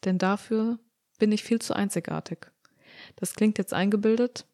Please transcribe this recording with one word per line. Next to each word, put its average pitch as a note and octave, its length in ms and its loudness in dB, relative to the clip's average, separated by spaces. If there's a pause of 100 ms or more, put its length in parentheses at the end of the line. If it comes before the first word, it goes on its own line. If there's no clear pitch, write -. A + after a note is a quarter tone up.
Denn F#3 140 2
dafür A3 640 0 (380)
bin G#3+ 140 4
ich G#3+ 120 0
viel A3+ 160 2
zu - 160 -4
einzigartig. - 760 -4 (640)
Das - 180 -6
klingt G#3+ 240 2
jetzt F#3+ 160 -4
eingebildet A3 800 0